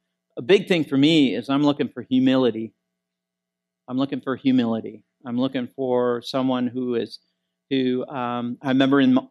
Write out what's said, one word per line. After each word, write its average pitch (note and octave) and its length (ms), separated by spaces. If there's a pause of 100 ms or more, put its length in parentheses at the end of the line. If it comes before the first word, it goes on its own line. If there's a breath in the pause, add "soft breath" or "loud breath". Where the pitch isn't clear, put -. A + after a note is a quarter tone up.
(360)
a - 60
big F3 260
thing E3+ 160
for C#3 140
me C#3+ 380
is A2+ 140
I'm C#3 140
looking C#3+ 240
for - 140
humility. B2+ 720 (1120)
I'm B2+ 100
looking C3+ 240
for C3 140
humility. A2+ 680 (220)
I'm B2 140
looking C3 360
for B2 460
someone B2+ 460
who B2 260
is, A2+ 240 (540)
who, B2+ 340
um, A#2+ 560
I D3 60
remember C3+ 340
in C3 160 (140)